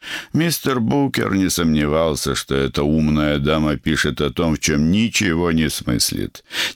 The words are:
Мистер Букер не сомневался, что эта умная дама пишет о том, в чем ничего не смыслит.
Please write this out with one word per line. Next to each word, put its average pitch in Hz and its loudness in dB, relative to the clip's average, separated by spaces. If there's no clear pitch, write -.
Мистер 143 0
Букер 120 0
не 95 2
сомневался, 76 0
что - -4
эта 69 0
умная 76 2
дама 76 0
пишет 73 -2
о 71 0
том, 80 0
в 71 -2
чем 78 2
ничего 92 0
не 80 2
смыслит. - -4